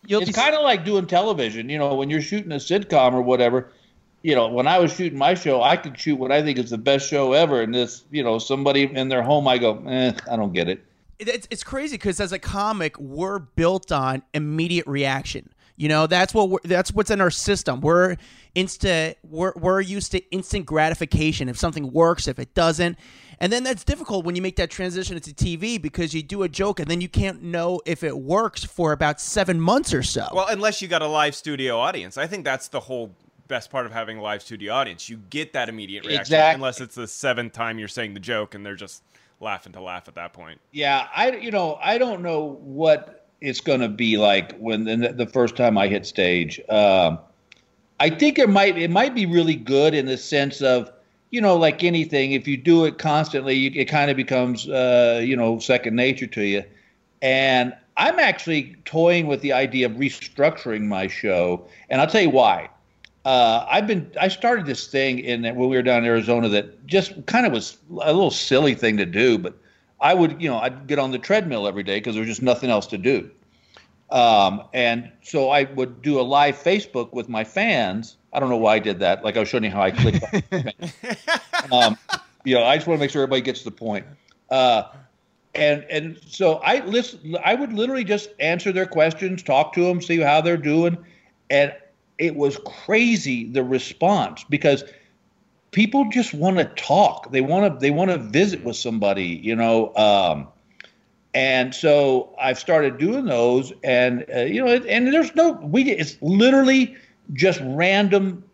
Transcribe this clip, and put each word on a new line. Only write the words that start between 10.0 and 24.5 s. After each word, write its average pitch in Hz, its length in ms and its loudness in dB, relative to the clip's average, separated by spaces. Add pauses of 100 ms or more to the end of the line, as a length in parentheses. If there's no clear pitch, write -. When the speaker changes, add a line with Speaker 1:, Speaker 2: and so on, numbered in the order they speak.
Speaker 2:
I 120 60 -2
don't 101 160 -2
get 87 160 -2
it." 95 120 -6 (380)
Speaker 1:
It, 214 80 -8
it's, 226 240 -8
it's - 140 -12
crazy 269 320 -8
'cause 202 240 -6
as 185 100 -6
a 185 80 -8
comic, 202 580 -6
we're 170 420 -8
built 175 520 -2
on 131 320 -2 (100)
immediate 160 540 -2
reaction. 135 600 -4 (260)
You 151 140 -2
know, 156 180 2
that's 180 260 0
what 208 160 2
we're, 185 140 0
that's 180 300 0
what's 202 180 0
in 196 80 0
our 180 100 4
system. 147 520 -4
We're 175 340 2 (400)
insta-, 170 680 -2
we're, 160 340 -4
we're 185 240 0
used 196 320 -6
to - 180 -6
instant 190 340 -6
gratification 156 840 0
if 120 80 -10
something 147 340 -4
works, 165 360 2
if 135 120 -8
it 123 140 -12
doesn't. 170 440 0 (440)
And 185 120 0
then 247 100 -2
that's 254 220 -4
difficult 247 400 -4
when 175 100 -4
you 180 60 -4
make 185 160 -6